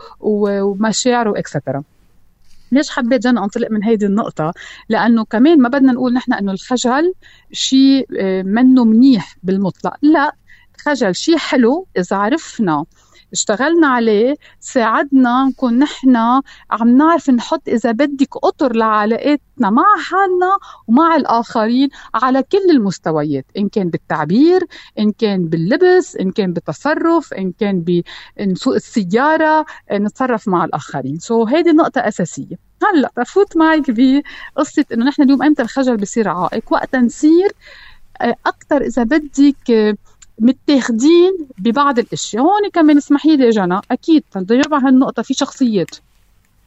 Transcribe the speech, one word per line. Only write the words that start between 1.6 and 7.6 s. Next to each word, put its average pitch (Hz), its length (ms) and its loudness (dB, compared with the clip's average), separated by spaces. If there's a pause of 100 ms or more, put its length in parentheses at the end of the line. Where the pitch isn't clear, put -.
ليش 285 180 0
حبيت 254 340 -2
جنى 247 160 0
أنطلق 202 320 -4
من 214 120 -4
هيدي 214 220 0
النقطة؟ 196 480 -2 (360)
لأنه 220 360 0
كمان 277 360 4
ما 240 80 2
بدنا 262 240 2
نقول 247 200 -2
نحن 247 200 -4
إنه 196 180 -4
الخجل 254 640 -2 (380)
شيء، 269 560 2 (120)